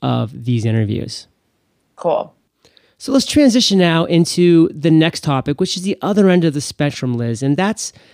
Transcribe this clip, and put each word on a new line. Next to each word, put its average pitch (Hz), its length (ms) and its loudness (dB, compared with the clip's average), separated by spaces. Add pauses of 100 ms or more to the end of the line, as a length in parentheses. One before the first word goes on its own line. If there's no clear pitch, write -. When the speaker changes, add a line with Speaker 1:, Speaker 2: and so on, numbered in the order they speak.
Speaker 1:
of 120 440 -6
these 117 200 -2
interviews. 110 640 -4 (680)
Speaker 2:
Cool. - 380 -4 (640)
Speaker 1:
So - 140 -10
let's 269 140 2
transition 247 540 2
now 170 260 2
into 170 640 4
the 165 220 -2
next 160 320 2
topic, 143 360 -2
which 180 160 -2
is 175 80 -10
the 196 180 -4
other 196 280 2
end 180 160 2
of 156 80 0
the 143 80 -4
spectrum, 139 540 -4
Liz. 117 260 -4
And 139 160 0
that's 196 340 -2 (220)